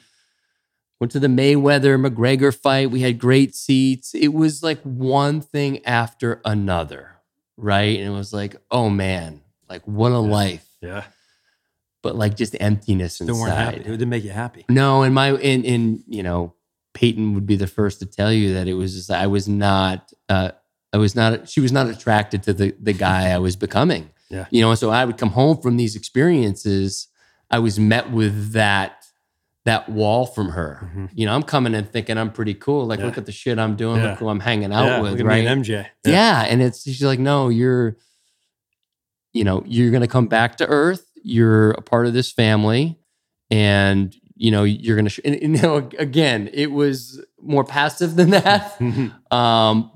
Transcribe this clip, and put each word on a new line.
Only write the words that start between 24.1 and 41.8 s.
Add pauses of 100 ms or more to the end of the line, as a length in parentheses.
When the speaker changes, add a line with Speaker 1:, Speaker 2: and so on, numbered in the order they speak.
Speaker 2:
Yeah.
Speaker 1:
You
know,
and
so
I
would
come
home
from
these
experiences, (440)
I
was
met
with
that, (600)
that
wall
from
her.
Speaker 2:
Mm-hmm.
Speaker 1:
You
know,
I'm
coming
in
thinking
I'm
pretty
cool.
Like,
Speaker 2:
Yeah.
Speaker 1:
"Look
at
the
shit
I'm
doing.
Speaker 2:
Yeah.
Speaker 1:
Look
who
I'm
hanging
out
Speaker 2:
Yeah,
Speaker 1:
with,"
Speaker 2:
look
at
me
Speaker 1:
right?
Speaker 2:
and
M
J. (160)
Speaker 1:
Yeah.
And
it's,
she's
like,
"No,
you're, (1400)
you
know,
you're
gonna
come
back
to
earth. (160)
You're
a